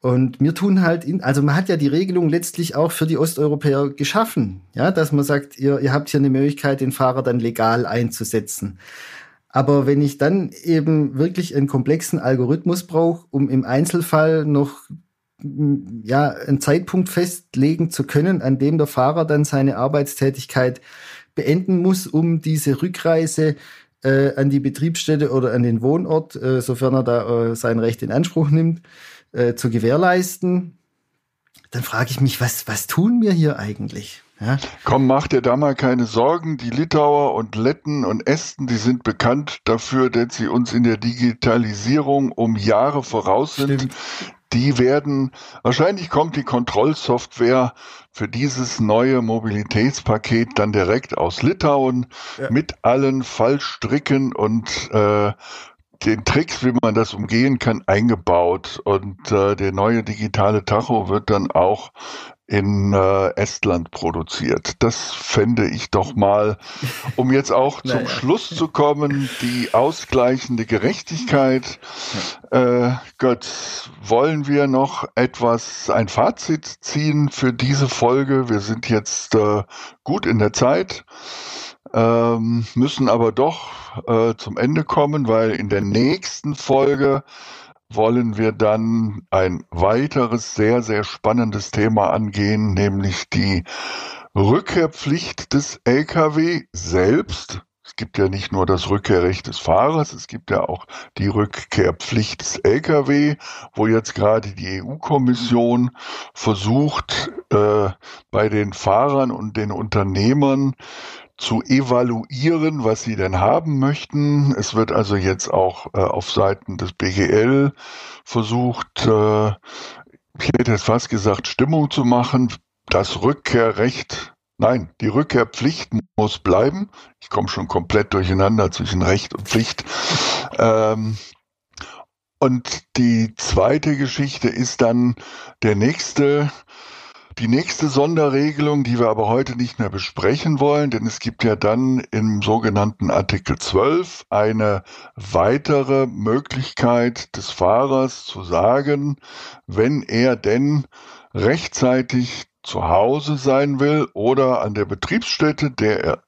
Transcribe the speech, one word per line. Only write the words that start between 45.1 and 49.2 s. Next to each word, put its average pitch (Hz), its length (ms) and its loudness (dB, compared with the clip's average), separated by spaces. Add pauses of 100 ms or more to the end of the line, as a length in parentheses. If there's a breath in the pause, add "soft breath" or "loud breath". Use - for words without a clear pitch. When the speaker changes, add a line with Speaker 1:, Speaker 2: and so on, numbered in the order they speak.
Speaker 2:
wahrscheinlich 165 480 0
kommt 156 240 0
die 147 80 -2
Kontrollsoftware 123 1300 0 (380 loud breath)
für - 160 -6
dieses 127 540 -4
neue 120 420 2